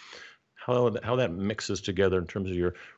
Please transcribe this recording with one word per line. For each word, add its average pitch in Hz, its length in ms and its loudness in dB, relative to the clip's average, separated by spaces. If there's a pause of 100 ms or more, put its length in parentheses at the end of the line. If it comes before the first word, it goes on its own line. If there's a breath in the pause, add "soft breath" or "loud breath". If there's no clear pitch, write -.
(560 loud breath)
how 123 340 2
that, 113 160 -4
how 117 120 0
that 117 140 2
mixes 98 480 -4
together 92 380 4
in 90 80 0
terms 95 240 -4
of 92 80 -2
your 87 160 2 (240 loud breath)